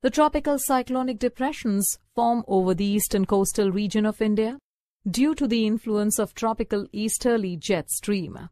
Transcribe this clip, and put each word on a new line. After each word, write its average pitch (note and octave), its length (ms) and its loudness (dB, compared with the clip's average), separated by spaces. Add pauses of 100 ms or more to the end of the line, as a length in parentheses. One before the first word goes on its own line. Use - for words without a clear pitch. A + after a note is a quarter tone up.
The C4 80 4
tropical D4 480 2
cyclonic B3+ 600 -2
depressions A#3+ 800 -2 (160)
form A#3 320 0
over F#3 280 2
the G3+ 100 -2
eastern G3+ 400 0
coastal G3 480 2
region G#3 320 0
of G#3+ 160 -2
India A3 380 0 (520)
due C4+ 240 2
to C#4+ 140 0
the A3+ 180 2
influence G#3+ 520 0
of G#3+ 160 -2
tropical A3 580 -2
easterly G#3+ 640 0
jet E3 340 -2
stream. F#3 480 -4 (140)